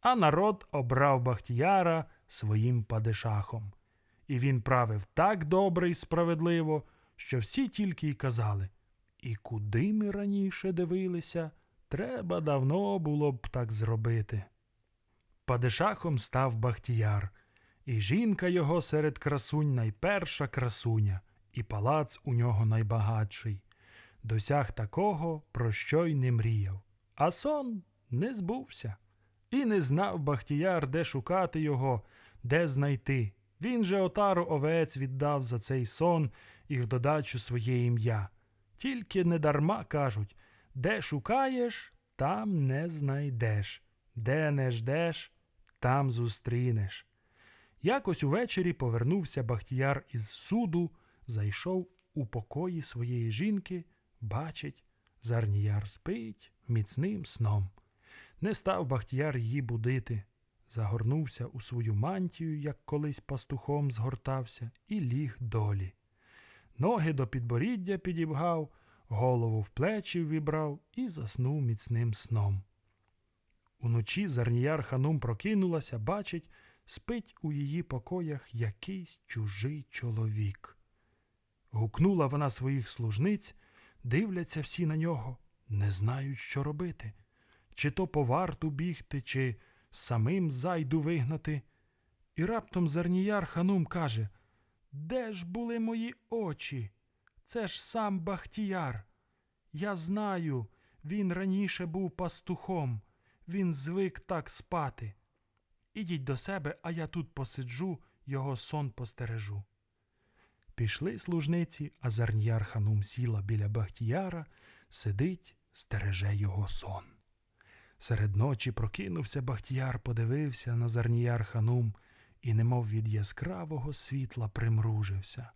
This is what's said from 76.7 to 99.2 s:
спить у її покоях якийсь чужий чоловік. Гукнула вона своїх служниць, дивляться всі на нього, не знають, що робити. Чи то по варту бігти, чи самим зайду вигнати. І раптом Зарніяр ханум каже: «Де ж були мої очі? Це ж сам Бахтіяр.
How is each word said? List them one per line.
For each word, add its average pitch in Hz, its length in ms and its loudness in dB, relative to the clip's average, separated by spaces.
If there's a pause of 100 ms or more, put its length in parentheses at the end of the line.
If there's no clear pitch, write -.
спить - 560 -6
у 156 100 -2
її 147 320 -2
покоях 147 720 -6
якийсь 165 720 -6
чужий 110 640 -4
чоловік. 107 880 -4 (920)
Гукнула 143 540 2
вона 143 240 0
своїх 131 400 -2
служниць, 120 640 -2 (480)
дивляться 170 580 -2
всі 170 240 -2
на 156 120 0
нього, 139 400 -2 (300)
не 101 240 0
знають, 127 460 -2
що - 260 -4
робити. 147 500 -6 (640)
Чи 143 160 0
то 185 160 0
по 151 160 0
варту 160 460 0
бігти, 147 520 -4
чи 131 340 -2 (340)
самим 147 640 2
зайду 156 500 0
вигнати. 151 600 0 (720)
І 160 100 0
раптом 190 420 0
Зарніяр 180 580 2
ханум 180 400 2
каже: 113 440 -2 (600)
«Де 220 420 -4
ж 175 140 -10
були 233 320 -4
мої 226 360 -2 (140)
очі? 147 600 -4 (540)
Це 220 220 -4
ж - 160 -4
сам 208 360 0
Бахтіяр. 180 840 -4 (720)